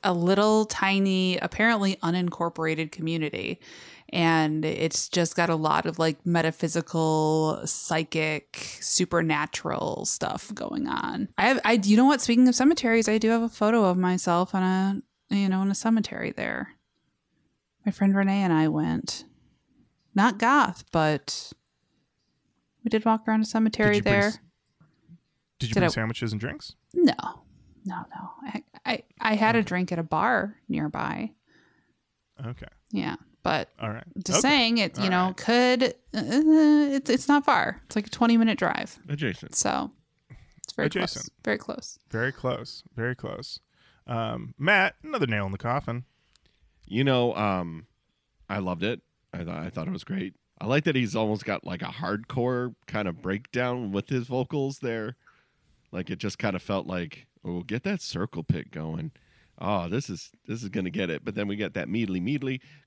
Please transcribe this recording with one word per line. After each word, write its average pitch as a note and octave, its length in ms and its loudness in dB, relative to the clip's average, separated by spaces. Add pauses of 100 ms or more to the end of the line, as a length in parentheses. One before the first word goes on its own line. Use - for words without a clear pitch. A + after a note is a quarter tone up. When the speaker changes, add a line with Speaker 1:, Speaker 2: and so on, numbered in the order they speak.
Speaker 1:
a F#3+ 80 2
little G3+ 540 4
tiny, F#3+ 720 2
apparently G#3 640 0
unincorporated E3 880 -2
community. D#3+ 680 -4 (520)
And D#3+ 520 2
it's - 440 -2
just E3+ 280 0
got E3 140 2
a E3 40 4
lot D#3 320 0
of, E3 140 -6
like, D#3+ 260 0
metaphysical, D#3+ 1400 0
psychic, D#3 920 -4 (240)
supernatural - 1200 -2
stuff - 480 -4
going - 360 -6
on. - 400 -4 (100)
I G3 80 4
have, B3+ 180 4
I, A3+ 100 4 (100)
you G#3 120 8
know B3+ 100 8
what? C#4 140 6
Speaking A#3+ 280 6
of A#3+ 80 4
cemeteries, A#3 520 4
I G#3+ 100 2
do A3 120 2
have A3+ 120 2
a A#3 60 -2
photo A3 360 2
of F3+ 120 4
myself F3+ 560 2
on F#3+ 120 2
a, F#3+ 680 -2
you G3 140 2
know, F#3+ 140 2
in G3 80 2
a G3 60 0
cemetery - 560 0
there. - 380 -6 (1160)
My G3 60 0
friend G3 240 2
Renee G3 260 2
and F3+ 100 2
I D#3 140 4
went. - 580 -2 (880)
Not G#3 260 2
goth, A#3 520 2
but - 640 0 (1300)
we A3+ 40 -2
did A3 160 0
walk A3 240 2
around A3 140 4
a G#3+ 40 0
cemetery A3 480 2
Speaker 2:
Did - 40 4
you G3+ 40 0
bring G3+ 180 4
Speaker 1:
there. G3+ 100 4
Speaker 2:
s-, - 80 -8 (1200)
did A#2+ 80 -4
you A2 60 -4
Speaker 1:
Did F#3+ 60 4
Speaker 2:
bring F3+ 40 4
Speaker 1:
I E3 80 4
Speaker 2:
sandwiches A2+ 400 -2
and G#2 80 -4
drinks? - 340 -10 (200)
Speaker 1:
No, F4 200 6 (720)
no, F#3+ 100 -8
no. - 360 -12 (140)
I, G#3+ 200 -10 (200)
I, B3+ 180 -4 (180)
I A3 160 2
had A3 180 4
a A3+ 60 4
Speaker 2:
Okay. G3 80 0
Speaker 1:
drink F3+ 240 -2
at E3+ 80 -2
a - 20 -2
bar G3 540 0 (120)
nearby. - 600 -4 (1160)
Speaker 2:
Okay. A#2+ 220 -12 (240)
Speaker 1:
Yeah, - 260 -4 (260)
but D#3 260 0 (120)
Speaker 2:
All A2+ 100 -6
right. A2 140 -10 (220)
Speaker 1:
just F3+ 180 2
Speaker 2:
Okay. C4 40 4
Speaker 1:
saying A#3 300 4
it, G3+ 200 -2
you G3+ 60 0
Speaker 2:
All F#3+ 60 2
Speaker 1:
know, F3+ 180 4
Speaker 2:
right. F3+ 100 -6
Speaker 1:
could, B3 440 4
uh, B3+ 100 2 (220)
it's, D4 960 4
it's - 200 2
not C#4+ 180 4
far. B3+ 400 2
It's - 100 -6
like G3+ 120 -2
a - 20 -14
twenty A#3 260 4
minute A3+ 220 4
drive. - 400 -2 (100)
Speaker 3:
Adjacent. D3 460 -6
Speaker 1:
So - 360 0 (720)
it's - 100 -18
very G3 120 -2
Speaker 2:
Adjacent. - 380 -4
Speaker 1:
close. - 60 -14 (140)
Very G#3+ 140 -2
close. - 400 -12 (120)
Speaker 2:
Very A#2+ 220 -4
close. B2+ 500 -8 (120)
Very A#2+ 200 -4
close. - 460 -12 (460)
Um, A#2 520 -6
Matt, F#3+ 440 2
another C4 240 -2
nail G#2 200 -2
in F#2+ 60 -6
the G2 60 -8
coffin. B2 460 -4 (840)
Speaker 3:
You A#2 180 0
know, B2 320 2
um, F2+ 500 -4 (640)
I G2 100 -4
loved F2+ 240 -4
it. A2+ 180 -4 (320)
I F2+ 120 -8
thought, E2 180 -8
I F#2 80 -8
thought D#2+ 160 -8
it F#2+ 60 -6
was D#2+ 100 -10
great. F#2+ 320 -8 (260)
I G2 60 -8
like C#3 180 0
that D3+ 120 0
he's A#2 180 0
almost G#2+ 300 -2
got, G2+ 200 -6
like, - 180 -8
a - 20 -8
hardcore B2+ 880 -6 (140)
kind G#2 180 -4
of E2+ 160 -8
breakdown A#2+ 720 -4
with G2 160 -4
his B2 180 -4
vocals C3+ 540 -4
there. A2+ 340 -6 (800)
Like, F2+ 180 -6
it F#2 80 -6
just - 220 -6
kind G2 160 -2
of F2 60 -8
felt - 260 -4
like, F2 400 -8 (160)
"Oh, F2 180 -6
get A2 220 -6
that G3 180 -4
circle F2 400 -8
pit - 300 -4
going. D#2+ 400 -8 (440)
Oh, F2+ 320 -2
this A2 220 -6
is, - 220 -12 (160)
this A#2 160 -8
is G2 40 -8
gonna F#2 220 -4
get F2+ 200 -4
it." D#2 140 -6
But G2+ 120 -8
then G#2 100 -4
we G2+ 80 -4
get G#2 200 -6
that F2 140 -6
meadly, G2 300 -2
meadly. C3 420 -4 (260)